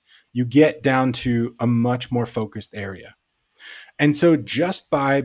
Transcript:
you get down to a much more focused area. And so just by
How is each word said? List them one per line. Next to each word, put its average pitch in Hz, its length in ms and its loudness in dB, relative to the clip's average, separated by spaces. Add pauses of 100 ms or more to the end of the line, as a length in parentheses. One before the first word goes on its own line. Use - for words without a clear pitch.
(340)
you 123 120 -2
get 135 380 4
down 131 300 2
to 120 460 -2
a 117 80 0
much 120 440 0
more 120 140 -2
focused 110 500 -8
area. 98 400 -14 (840)
And 147 160 2
so 165 220 4
just 160 520 -4
by 139 360 0